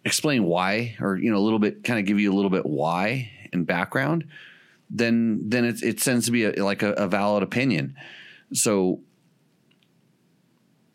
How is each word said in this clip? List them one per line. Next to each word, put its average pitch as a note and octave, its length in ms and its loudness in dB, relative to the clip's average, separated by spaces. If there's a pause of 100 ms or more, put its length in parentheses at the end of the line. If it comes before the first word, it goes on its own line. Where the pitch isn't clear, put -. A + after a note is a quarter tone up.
explain C#3 400 0
why, G2 540 0
or, F#2+ 180 -2
you A2+ 140 0
know, G#2 60 2
a - 60 2
little A2 160 2
bit, G#2 240 0
kinda A#2 180 0
give G2+ 180 0
you G2+ 120 2
a F#2+ 40 4
little G2 140 2
bit F#2 160 0
why F2 640 -2 (200)
and F2 140 -2
background, C3+ 600 -2 (640)
then, A#2 600 0
then A#2+ 160 2
it, A#2 180 -2
it A2 160 0
tends A#2+ 260 2
to A#2+ 60 0
be A#2 140 2
a, G2+ 180 0
like G2+ 200 0
a, G#2 100 0
a G2+ 140 0
valid G2+ 360 0
opinion. F#2+ 520 -2 (580)
So, F#2+ 480 2 (1900)